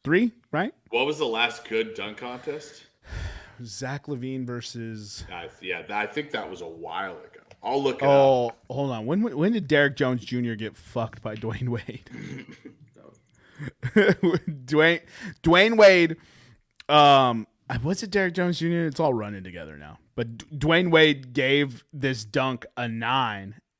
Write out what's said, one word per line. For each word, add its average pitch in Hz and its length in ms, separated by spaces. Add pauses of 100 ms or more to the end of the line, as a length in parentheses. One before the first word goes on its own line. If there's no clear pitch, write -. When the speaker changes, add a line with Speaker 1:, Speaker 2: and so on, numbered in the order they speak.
Speaker 1:
Three, 208 280 (200)
right? 185 220 (160)
Speaker 2:
What 120 160
was 147 140
the 151 80
last 117 420
good 110 240
dunk 104 240
contest? 127 680 (240)
Speaker 1:
<sighs> - 560
Zach 131 440
LaVine 131 380
versus 113 840
Speaker 2:
I, 85 160 (140)
yeah, 87 280
I 104 160
think 143 260
that 98 180
was 90 120
a 85 60
while 85 460
ago. - 260 (240)
I'll 131 180
look 139 220
it - 20
Speaker 1:
Oh, 135 440
Speaker 2:
up. - 80 (120)
Speaker 1:
hold 135 220
on. 110 160
When, 180 160
when 180 300
did 196 140
Derek 143 280
Jones 127 280
Junior 120 320
get 107 220
fucked - 460
by 110 120
Dwayne 113 340
Wade? - 380 (1500)
<laughs> 147 80 (280)
Dwayne, 165 1080 (420)
Dwayne 196 340
Wade, 180 400 (720)
um, 135 580 (360)
was 175 200
it 202 80
Derek 190 220
Jones 180 260
Junior? 170 260
It's 143 140
all 151 140
running 104 300
together 82 340
now. 73 220 (160)
But 117 220
D-, - 80 (120)
Dwayne 165 340
Wade 143 420
gave 135 580
this 131 340
dunk 131 400 (100)
a 120 120
nine 113 680 (240)